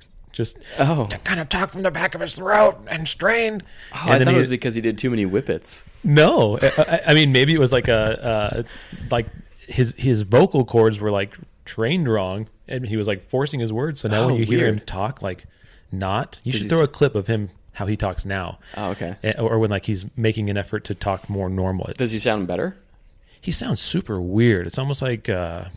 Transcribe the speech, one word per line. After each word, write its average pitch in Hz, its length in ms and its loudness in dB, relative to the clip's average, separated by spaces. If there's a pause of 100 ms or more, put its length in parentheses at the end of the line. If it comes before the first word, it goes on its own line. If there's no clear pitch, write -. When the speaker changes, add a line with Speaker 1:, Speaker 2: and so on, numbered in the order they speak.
(320)
Speaker 1:
Just - 260 -6 (220)
Speaker 2:
Oh. 143 260 2
Speaker 1:
t-, 101 180 -8
kind 180 160 -2
of 156 80 -6
talked 190 260 -4
from 185 100 -8
the 185 80 2
back 180 240 -4
of 170 60 -6
his 170 120 -6
throat 208 560 4
and 160 180 -6
strained. 214 560 0 (300)
Speaker 2:
Oh, - 120 -12
Speaker 1:
And - 40 -2
Speaker 2:
I 135 80 6
Speaker 1:
then 131 80 6
Speaker 2:
thought 131 60 6
Speaker 1:
he 127 40 6
Speaker 2:
it 127 40 6
was 127 80 2
because 123 280 -2
he 113 60 -2
did 110 160 0
too 127 140 -2
many 110 140 2
whippets. - 600 -2 (180)
Speaker 1:
No. 151 580 6
I, 135 160 4
I, 160 240 2 (100)
I - 20 6
mean, 151 180 6
maybe 135 220 4
it 160 60 2
was 127 120 4
like 131 160 2
a, 110 380 0
uh, 113 380 -2 (480)
like, 120 160 -2 (400)
his, 123 280 0
his 120 280 2
vocal 131 420 4
cords 110 340 4
were, 104 120 -2
like, 101 260 -4 (280)
trained 139 440 -2
wrong 101 380 -2 (200)
and 127 200 -6
he 110 100 -2
was, 104 100 0
like, 98 220 -4
forcing 139 300 -2
his 113 120 -2
words. 139 280 -4
So 110 100 -4
now 107 140 2
Speaker 2:
Oh, 123 40 2
Speaker 1:
when 127 100 2
you 113 80 2
hear 135 220 2
him 107 100 0
Speaker 2:
weird. - 100 -10
Speaker 1:
talk, 101 340 -6
like, 92 240 -8 (460)
not, 95 520 -4
you 127 80 -4
Speaker 2:
'Cause 131 60 -2
Speaker 1:
should 101 60 -4
Speaker 2:
he's 101 80 -2
Speaker 1:
throw 165 120 4
a 139 40 2
clip - 280 2
of 98 120 -2
him, 104 240 -2 (220)
how 101 120 -6
he 107 100 0
talks 95 300 -4
now. 92 320 -6 (180)
Speaker 2:
Oh, 101 160 -4
okay. 90 320 -6
Speaker 1:
Eh, 107 140 0
or, 113 140 0
or 113 80 2
when, 110 100 2
like, 98 160 -2
he's 101 200 -4 (120)
making 113 320 0
an 101 80 -2
effort 101 280 -6
to 101 100 -6
talk 95 340 -4
more 98 200 -2
normal. 92 380 -2
It's - 120 -10
Speaker 2:
Does 120 120 0
he 110 80 -2
sound 104 280 0
better? 107 280 -4 (640)
Speaker 1:
He - 120 -6
sounds 127 280 -2
super - 400 -2
weird. 95 480 2
It's - 120 -8
almost 139 240 -2
like, 120 260 -4
uh, 90 360 -4 (120)